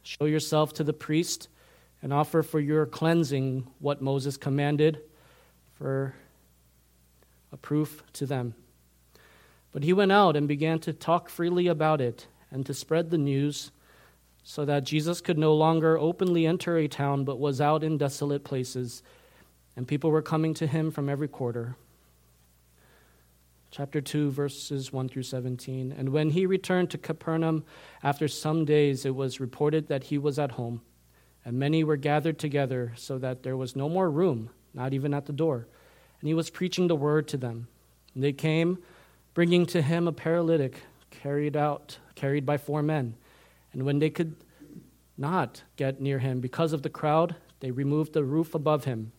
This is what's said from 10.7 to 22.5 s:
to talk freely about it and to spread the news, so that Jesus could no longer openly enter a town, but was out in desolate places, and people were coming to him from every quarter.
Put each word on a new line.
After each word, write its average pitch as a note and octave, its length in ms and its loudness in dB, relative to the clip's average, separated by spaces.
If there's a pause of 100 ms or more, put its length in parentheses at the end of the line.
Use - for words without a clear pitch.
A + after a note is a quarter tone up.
to D#3+ 140 -6
talk E3+ 360 0
freely F3 380 0
about D#3 340 2
it A#2+ 240 -4 (240)
and C3+ 160 -6
to C#3+ 80 -8
spread E3 380 -2
the E3+ 80 2
news, C#3+ 500 -2 (720)
so - 240 -6
that C#3+ 180 2
Jesus D3+ 380 -2
could - 160 0
no D#3 160 6
longer D#3+ 420 6
openly E3+ 520 2
enter E3+ 280 0
a D#3 120 2
town, C#3 360 0
but C3 160 -4
was C#3+ 220 0
out D3+ 220 4
in D#3 160 0
desolate C#3+ 440 -2
places, B2+ 600 -6 (760)
and B2 120 -6
people D3 200 0
were D#3 120 4
coming D#3+ 320 0
to D#3 140 -4
him D#3 220 0
from C#3+ 200 -4
every C#3+ 180 -4
quarter. A#2+ 480 -6 (2000)